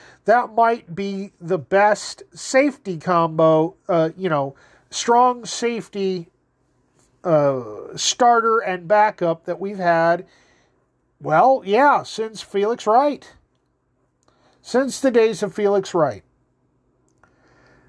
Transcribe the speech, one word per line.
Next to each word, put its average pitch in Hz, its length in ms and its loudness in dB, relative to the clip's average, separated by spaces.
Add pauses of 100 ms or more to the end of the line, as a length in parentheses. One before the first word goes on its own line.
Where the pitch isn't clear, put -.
(260)
that 226 280 2
might 233 400 0
be 196 460 -8
the 175 180 -4
best 196 640 0 (120)
safety 262 640 -2
combo, 160 800 2 (100)
uh, 165 280 0
you 185 140 -6
know, 139 240 -2 (380)
strong 240 540 0
safety, 190 840 -6 (920)
uh, 139 720 -2
starter 226 640 2
and 180 280 -6
backup 202 580 0
that 170 140 -8
we've 196 200 -10
had, 170 480 0 (920)
well, 160 460 2
yeah, 220 380 2
since 220 400 -10
Felix 202 420 -4
Wright. 254 480 0 (1300)
Since 254 380 -4
the 269 100 0
days 220 320 2
of 202 140 -6
Felix 202 400 0
Wright. 139 280 0 (1700)